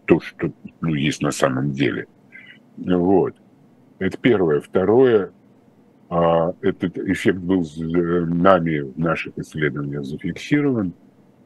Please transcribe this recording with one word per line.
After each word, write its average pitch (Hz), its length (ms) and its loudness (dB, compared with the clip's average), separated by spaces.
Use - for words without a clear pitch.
то, - 160 4
что, - 320 -8
ну, 82 120 -2
есть 71 280 -2
на 73 100 -2
самом 67 400 0
деле. 65 360 -2
Вот. 90 580 2
Это 95 180 -4
первое. 92 420 2
Второе, 104 720 2
а, 85 520 2
этот 92 360 -4
эффект 95 420 -2
был 90 240 0
з-, 85 600 -2
нами 85 540 2
в 67 200 -12
наших 80 380 -4
исследованиях 71 640 -6
зафиксирован. 98 880 -2